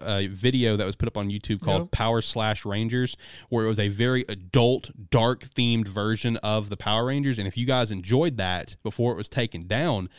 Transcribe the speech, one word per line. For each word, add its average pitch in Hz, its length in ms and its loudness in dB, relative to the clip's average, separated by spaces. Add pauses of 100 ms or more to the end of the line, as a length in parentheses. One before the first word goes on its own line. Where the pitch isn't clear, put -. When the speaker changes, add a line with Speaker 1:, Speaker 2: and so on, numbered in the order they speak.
Speaker 1:
uh, 98 300 -2
video 117 440 2
that 101 120 0
was 98 80 -4
put - 120 -2
up - 80 -6
on 101 140 -2
YouTube 101 320 -4
called 101 200 2
Speaker 2:
Nope. 175 100 -6
Speaker 1:
Power 113 300 2
Slash 107 440 -2
Rangers, 113 500 0 (340)
where 113 160 2
it - 20 2
was 110 100 2
a 104 120 2
very 120 380 2
adult, 117 640 2 (220)
dark-themed 117 760 2
version 107 500 0
of 107 320 -2
the 101 80 -6
Power 110 280 0
Rangers, 135 320 -2
and 98 100 -4
if 95 80 -6
you 120 120 -2
guys 123 240 2
enjoyed 117 460 0
that 90 440 -4
before 117 300 0
it 107 40 -4
was 104 140 -8
taken 92 380 -4
down, 107 520 0